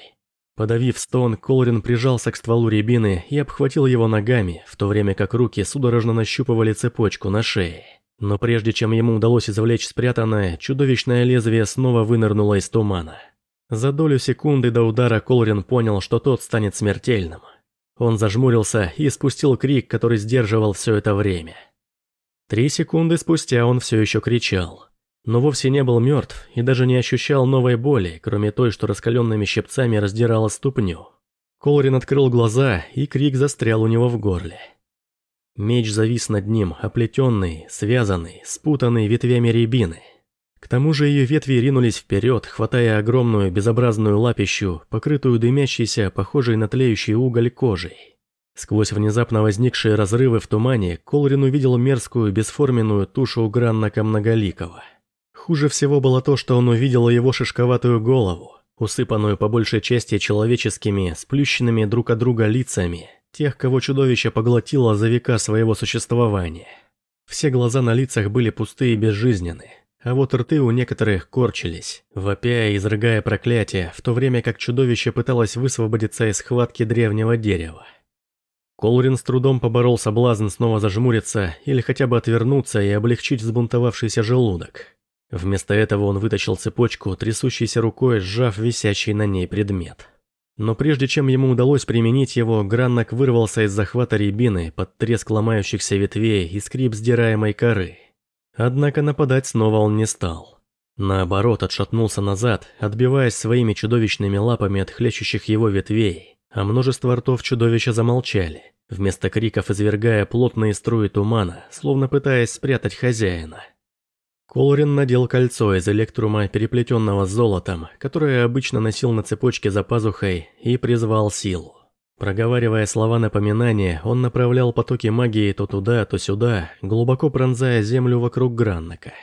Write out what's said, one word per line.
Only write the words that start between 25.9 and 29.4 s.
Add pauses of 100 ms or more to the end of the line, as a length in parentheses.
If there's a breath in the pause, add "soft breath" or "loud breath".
мертв
и
даже
не
ощущал
новой
боли,
кроме
той,
что
раскаленными